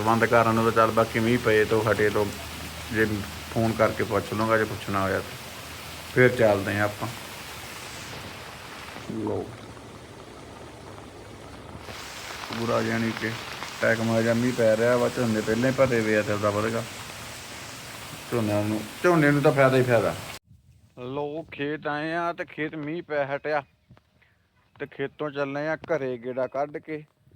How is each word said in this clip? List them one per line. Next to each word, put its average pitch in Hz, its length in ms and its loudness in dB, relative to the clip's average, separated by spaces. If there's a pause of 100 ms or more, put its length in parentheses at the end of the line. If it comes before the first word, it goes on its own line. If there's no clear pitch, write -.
ਬੰਦ 113 180 6
ਕਰਨ 113 300 6
ਨੂੰ, 113 100 4
ਤਾਂ 113 80 4
ਚੱਲ 113 180 6
ਬਾਕੀ 113 300 2
ਮੀਂਹ 117 240 4
ਪਏ 110 200 6
ਤੋਂ 110 180 2
ਹਟੇ 107 280 4
ਤੋਂ 107 140 2 (680)
ਜੇ 110 120 4 (500)
ਫੋਨ 113 180 2
ਕਰਕੇ 107 320 2
ਪੁੱਛ 98 280 -2
ਲੂੰਗਾ, 110 260 2
ਜੇ 107 60 4
ਪੁੱਛਣਾ 101 380 -4
ਹੋਇਆ 95 160 0
ਤਾਂ। - 180 -8 (800)
ਫਿਰ 127 140 8
ਚੱਲਦੇ 101 500 4
ਆ 104 60 2
ਆਪਾਂ। 104 240 -4 (2250)
ਲਓ। 101 200 -4 (3250)
ਪੂਰਾ 117 240 2
ਜਾਣੀ 113 380 0
ਕਿ 110 100 -2 (500)
ਟੈਕ 113 200 4
ਮਾਰ 113 220 2
ਜਿਹਾ 117 120 4
ਮੀਂਹ 120 180 2
ਪੈ 110 240 6
ਰਿਹਾ 120 200 4
ਵਾ, 120 120 4
ਝੋਨੇ 117 320 0
ਪਹਿਲਾਂ 113 300 2
ਹੀ 131 80 0
ਭਰੇ 123 220 6
ਹੋਏ 107 160 4
ਆ, 104 60 4
ਤੇ 107 100 0
ਉਹਦਾ 104 180 2
ਵਧਗਾ। 113 320 0 (1500)
ਝੋਨੇ 107 340 0
ਨੂੰ, 107 160 0 (220)
ਝੋਨੇ 165 280 6
ਨੂੰ 143 120 4
ਤਾਂ 151 100 6
ਫਾਇਦਾ 135 240 6
ਹੀ 127 60 6
ਫਾਇਦਾ। 110 320 4 (840)
ਲਓ, 147 440 -6 (100)
ਖੇਤ 151 340 -6
ਆਏ 151 260 -2
ਆ 170 200 -2
ਤੇ 175 120 -8
ਖੇਤ 156 300 -6
ਮੀਂਹ 156 280 -6
ਪੈ 147 240 -2
ਹਟਿਆ 143 360 -2 (1160)
ਤੇ 143 100 -8
ਖੇਤੋਂ 143 440 -6
ਚੱਲੇ 143 380 -4
ਆ 156 80 -2
ਘਰੇ 135 420 -2
ਗੇੜਾ 127 280 -4
ਕੱਢ 147 320 -4
ਕੇ। 156 240 -10 (340)